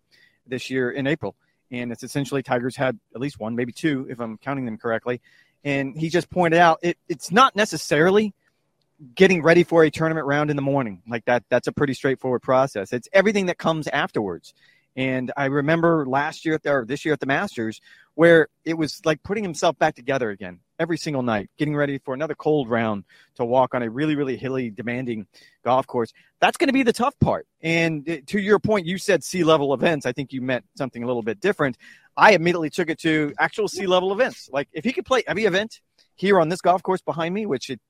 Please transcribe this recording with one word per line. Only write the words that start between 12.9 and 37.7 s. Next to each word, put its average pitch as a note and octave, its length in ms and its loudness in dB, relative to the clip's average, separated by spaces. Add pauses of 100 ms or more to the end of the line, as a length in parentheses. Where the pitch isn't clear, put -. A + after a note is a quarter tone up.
It's B2 200 -6
everything G3 340 2
that F3 100 -2
comes D#3+ 300 -2
afterwards. A#2 640 -4 (440)
And C3 400 -2
I C#3 80 0
remember D#3 600 2
last C#3 380 -2
year D#3+ 120 0
at - 80 -10
the, C#3+ 80 0
or C3+ 120 0
this C3 200 -6
year D3+ 100 0
at - 60 -2
the C3+ 60 -4
Masters, C3+ 540 -4 (340)
where E3 340 6 (160)
it D#3+ 100 -4
was D#3+ 300 -4
like D#3 180 0
putting G#3 220 -4
himself E3+ 340 -2
back D#3 160 2
together B2 360 -2
again, F#2 280 -12 (220)
every E3 180 -2
single C#3+ 240 -4
night, G#2+ 260 -2 (100)
getting D3 180 -2
ready C#3+ 220 -2
for C3+ 160 -8
another D3+ 200 -6
cold D3+ 340 0
round A2+ 360 -2 (320)
to B2+ 80 -4
walk B2 300 2
on B2 100 -2
a A2+ 60 -4
really, D3 260 -2
really C3+ 200 -2
hilly, B2+ 340 -6
demanding A#2+ 560 -6 (380)
golf B2+ 220 2
course. A#2+ 260 -4 (280)
That's F#3+ 160 2
gonna C4+ 160 0
be C4+ 100 2
the A3 100 2
tough B3+ 280 -2
part. F#2+ 260 -2 (160)
And, D#3+ 480 -2
uh, E3 60 -6 (100)
to G#3 140 -4
your G#3+ 180 4
point, G#3 280 0
you F#3 120 -4
said F3 240 0
sea F3+ 220 -2
level D3 300 4
events. C#3+ 320 0
I B2+ 60 0
think C#3 200 -8
you C3 80 -8
meant B2+ 240 -4 (120)
something A#2+ 280 -8
a - 20 -4
little A#2+ 160 -2
bit G#2+ 160 -4
different. D#3 380 -2 (400)
I F#3+ 160 8
immediately E3+ 380 0
took D#3+ 200 -2
it D3+ 100 -6
to D#3 380 0
actual E3 300 -2
sea F#3+ 180 -6
level F#3 260 2
events. A3 400 -4
Like, C#3 200 -4
if D#3+ 120 -10
he B3 80 0
could - 120 -8
play B3 220 0
every F3+ 180 -2
event G3 360 -2 (360)
here F#3+ 240 4
on D#3 80 2
this F3+ 120 -4
golf F3+ 220 2
course F#3 200 -2
behind E3 320 -4
me, G#3+ 120 -4
which C3+ 240 -6